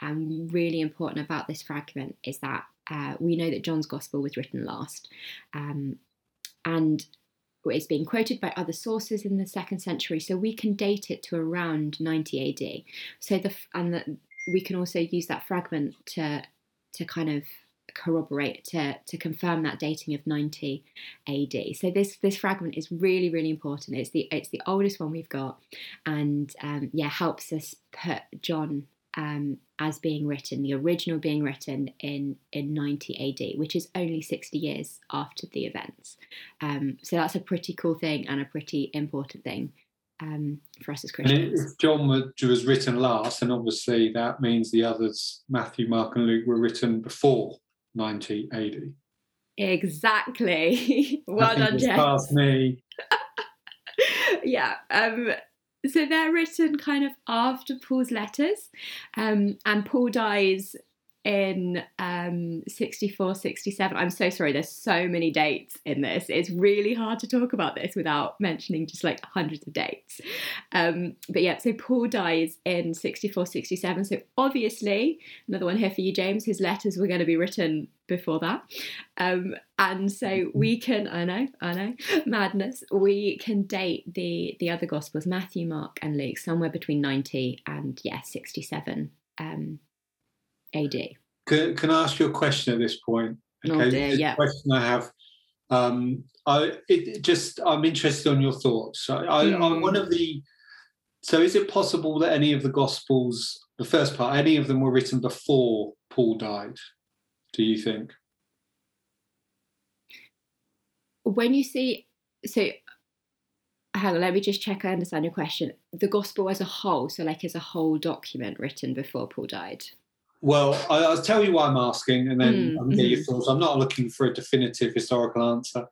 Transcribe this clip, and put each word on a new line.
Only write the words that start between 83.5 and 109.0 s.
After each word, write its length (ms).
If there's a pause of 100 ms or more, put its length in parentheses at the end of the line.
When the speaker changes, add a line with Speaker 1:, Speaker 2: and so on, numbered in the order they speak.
Speaker 1:
date 500
the, 460
the 120
other 160
Gospels, 380
Matthew, 440
Mark, 340
and 140
Luke, 220
somewhere 300
between 320
ninety 640
and, 380
yeah, 200
sixty-seven, 880 (260)
um, 400 (960)
A 140
D. 280 (300)
Speaker 2:
Can, 280
can 160
I 140
ask 160
you 60
a 40
question 440
at 60
this 200
point? 380 (280)
Speaker 1:
Oh, 60
Speaker 2:
Okay, 180
Speaker 1:
dear, 100
Speaker 2:
this 120
is 60
a 20
Speaker 1:
yeah. 140
Speaker 2:
question 380
I 140
have. 240 (600)
Um, 540 (220)
I, 180 (240)
it, 200
it 140
just, 440
I'm 180
interested 460
on 100
your 120
thoughts. 580
I, 140
I, 220
I, 280
Speaker 1:
Hmm. 60
Speaker 2:
one 160
of 140
the, 320 (800)
so 180
is 160
it 100
possible 540
that 120
any 200
of 100
the 60
Gospels, 920 (200)
the 60
first 320
part, 200
any 200
of 120
them 120
were 120
written 280
before 760 (160)
Paul 260
died, 400 (760)
do 120
you 120
think? 360 (3000)